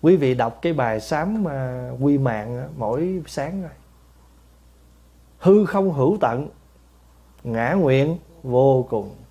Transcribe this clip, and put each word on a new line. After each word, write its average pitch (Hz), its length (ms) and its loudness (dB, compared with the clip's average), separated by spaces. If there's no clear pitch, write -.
Quý 175 160 6
vị 135 160 2
đọc 117 280 -2
cái 170 120 -2
bài 117 260 0
sám 190 440 -4
mà 127 460 -6
Quy 143 160 4
Mạng 120 400 -2
á, 131 100 -10
mỗi 156 500 -4
sáng 165 340 -8
rồi. 156 100 -12
"Hư 202 260 6
không 196 280 -2
hữu 143 280 2
tận, 123 260 -2
ngã 117 300 -2
nguyện 151 440 2
vô 131 460 4
cùng. 101 260 -6